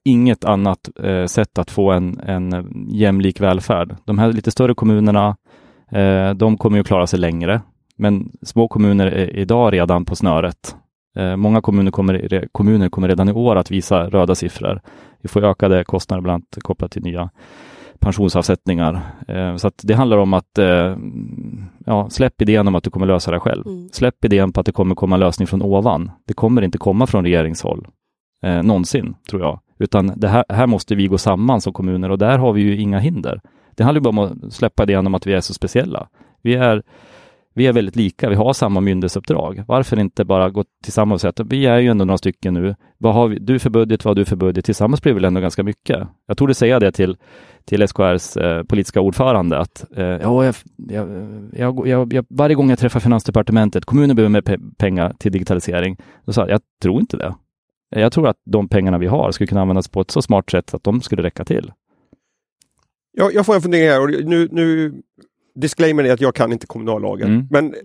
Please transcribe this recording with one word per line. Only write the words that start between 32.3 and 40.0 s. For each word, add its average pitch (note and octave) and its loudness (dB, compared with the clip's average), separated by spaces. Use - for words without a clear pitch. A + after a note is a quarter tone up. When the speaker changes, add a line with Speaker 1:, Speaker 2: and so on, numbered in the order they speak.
Speaker 1:
har B2+ 2
vi G#2 2
ju G2+ 2
inga G2+ -2
hinder. C3+ -4
Det A2 0
handlar D3 2
ju - -4
bara B2+ 4
om G#2+ 0
att G2+ -4
släppa - -2
idén G2 2
om F#2+ 0
att F#2 -4
vi G2 0
är F#2 2
så F#2+ -8
speciella. - -4
Vi A#2+ 0
är, A#2+ 2
vi B2 2
är B2+ 4
väldigt A2 0
lika, A2+ -2
vi G2+ 2
har A2 2
samma G2+ 0
myndighetsuppdrag. F#2+ -2
Varför B2 0
inte G2+ -2